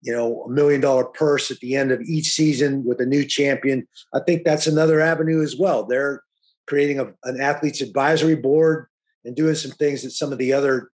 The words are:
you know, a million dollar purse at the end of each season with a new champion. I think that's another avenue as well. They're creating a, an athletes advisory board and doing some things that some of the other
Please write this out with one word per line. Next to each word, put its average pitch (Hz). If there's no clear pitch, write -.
you 117
know, 117
a -
million 143
dollar 131
purse 143
at 127
the 127
end 135
of 123
each 156
season 139
with 123
a 123
new 139
champion. 135
I 131
think 170
that's 151
another 156
avenue 160
as 131
well. 139
They're 135
creating 143
a, 123
an 127
athletes 143
advisory 147
board 156
and 120
doing 156
some 131
things 143
that 131
some 139
of 131
the 127
other 135